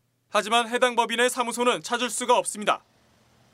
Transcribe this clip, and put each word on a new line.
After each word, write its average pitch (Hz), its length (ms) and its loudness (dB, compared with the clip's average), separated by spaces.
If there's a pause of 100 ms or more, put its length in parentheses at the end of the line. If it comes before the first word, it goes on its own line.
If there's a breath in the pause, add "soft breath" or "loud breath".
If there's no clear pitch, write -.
(300)
하지만 214 380 0
해당 240 280 2
법인의 233 340 0
사무소는 240 500 -2
찾을 240 300 -4
수가 240 280 2
없습니다. 190 440 -2 (720)